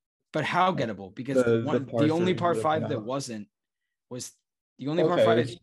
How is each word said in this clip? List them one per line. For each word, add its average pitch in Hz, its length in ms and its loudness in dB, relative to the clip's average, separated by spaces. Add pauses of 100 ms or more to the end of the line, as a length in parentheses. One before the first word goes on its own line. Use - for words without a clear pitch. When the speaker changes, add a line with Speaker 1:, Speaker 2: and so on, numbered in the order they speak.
(320)
Speaker 1:
But 156 120 -2
how 180 260 2
Speaker 2:
uh, 190 60 -2
Speaker 1:
gettable? 104 400 -6
Because 131 280 0
Speaker 2:
the, 117 220 4
Speaker 1:
one, 147 200 0
Speaker 2:
the 120 60 -14
par 120 120 0
Speaker 1:
the 156 80 4
only 180 220 0
Speaker 2:
three - 60 -2
Speaker 1:
par 175 100 2
Speaker 2:
would 165 80 0
have 151 60 -4
Speaker 1:
five 156 180 0
Speaker 2:
been - 100 -6
Speaker 1:
that 135 60 -2
Speaker 2:
out. 107 80 -8
Speaker 1:
wasn't 117 420 -8 (640)
was 123 200 -12 (460)
the 127 120 -8
only 165 140 2
par 165 100 4
Speaker 2:
Okay, 151 120 6
Speaker 1:
five 170 240 4 (140)